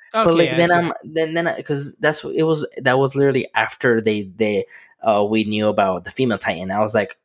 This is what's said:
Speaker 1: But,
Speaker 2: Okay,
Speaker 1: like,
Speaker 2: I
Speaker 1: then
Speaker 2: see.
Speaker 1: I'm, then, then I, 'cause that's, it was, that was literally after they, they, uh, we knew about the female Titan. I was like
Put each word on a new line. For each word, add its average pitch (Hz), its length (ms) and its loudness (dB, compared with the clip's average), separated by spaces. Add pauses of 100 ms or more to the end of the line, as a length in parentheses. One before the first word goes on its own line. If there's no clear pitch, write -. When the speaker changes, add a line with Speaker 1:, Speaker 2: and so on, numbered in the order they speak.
(120)
Speaker 1:
But, 220 180 2
Speaker 2:
Okay, 165 80 4
Speaker 1:
like, 165 160 4
Speaker 2:
I 127 40 -2
Speaker 1:
then 170 120 4
Speaker 2:
see. 175 60 2
Speaker 1:
I'm, 170 180 0 (100)
then, 160 320 -4
then 170 120 0
I, - 140 -4
'cause 143 380 -6
that's, 151 240 0
it - 200 -2
was, 160 220 0 (160)
that 131 160 2
was 135 180 2
literally 139 380 2
after 113 480 0
they, 107 220 0
they, 98 420 -2 (380)
uh, 104 260 2
we 110 140 2
knew 107 240 -2
about 98 360 0
the 104 60 -14
female 120 300 -2
Titan. 95 320 -6
I 101 80 -2
was 110 160 0
like 101 300 -2